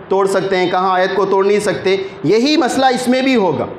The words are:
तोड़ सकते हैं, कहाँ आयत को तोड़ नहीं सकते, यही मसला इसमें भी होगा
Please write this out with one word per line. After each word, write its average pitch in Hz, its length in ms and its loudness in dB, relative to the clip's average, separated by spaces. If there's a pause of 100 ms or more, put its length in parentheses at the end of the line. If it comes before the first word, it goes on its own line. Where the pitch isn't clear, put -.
(100)
तोड़ 190 160 2
सकते 190 300 -2
हैं, 185 140 0
कहाँ 185 240 0
आयत 190 220 0
को 196 80 2
तोड़ 190 220 2
नहीं 202 140 2
सकते, 190 500 -2 (140)
यही 233 320 2
मसला 262 320 2
इसमें 254 360 0
भी 262 100 2
होगा 165 340 0 (100)